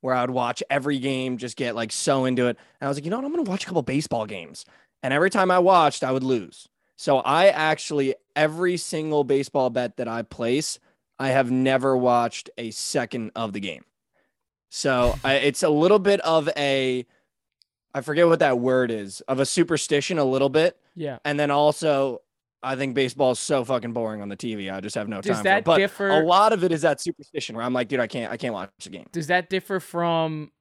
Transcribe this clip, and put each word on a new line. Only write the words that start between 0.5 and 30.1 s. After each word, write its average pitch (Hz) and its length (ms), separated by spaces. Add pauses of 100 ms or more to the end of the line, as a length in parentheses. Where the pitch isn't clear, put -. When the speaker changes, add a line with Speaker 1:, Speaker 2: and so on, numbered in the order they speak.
Speaker 1:
every 139 260
game, 131 400
just 120 180
get, 120 200
like, 117 160
so 135 340
into 127 220
it. 117 100 (220)
And 139 80
I - 0
was 143 100
like, 147 80
"You 170 60
know 226 60
what? 269 80
I'm 294 60
gonna 339 120
watch 196 200
a - 40
couple 170 160
baseball 131 420
games." 87 400 (380)
And 135 100
every 165 160
time 190 220
I 180 80
watched, 175 440
I 131 80
would 131 120
lose. 120 440 (280)
So 139 220
I 156 300
actually, 156 680 (220)
every 165 420
single 156 460
baseball 135 480
bet 120 260
that 120 100
I 117 140
place, 123 560 (400)
I 131 120
have 131 200
never 131 480
watched 120 600
a 113 100
second 113 640
of 110 180
the 104 60
game. 90 260 (840)
So 123 500
Speaker 2:
<laughs> - 40
Speaker 1:
I, 135 120
it's 139 280
a 165 60
little 170 280
bit 196 240
of 160 340
a, 131 500 (920)
I 139 60
forget 156 260
what 165 120
that 135 200
word 127 320
is, 101 300
of 131 180
a 135 80
superstition 165 720
a 143 40
little 135 260
bit. 156 280 (180)
Speaker 3:
Yeah. 143 300
Speaker 1:
And 147 140
then 147 100
also, 143 720 (400)
I 131 140
think 135 180
baseball 127 380
is 117 80
so 135 260
fucking 117 280
boring 110 280
on 101 80
the 98 60
T 113 180
V. 98 160
I 95 100
just 101 140
have 107 140
no 101 140
Speaker 3:
Does 147 160
Speaker 1:
time - 20
for 107 60
Speaker 3:
that 190 120
Speaker 1:
it. 214 80
But 165 120
Speaker 3:
differ 196 320
Speaker 1:
a 160 140
lot 196 300
of 180 100
it 180 80
is 156 120
that 151 180
superstition 147 540
where 117 100
I'm 123 80
like, 123 140
"Dude, 131 120
I 120 60
can't, 117 260
I 117 60
can't 123 160
watch 98 160 (140)
the - 80
game." 90 200
Speaker 3:
Does 165 140
that 175 240
differ 190 300
from 165 800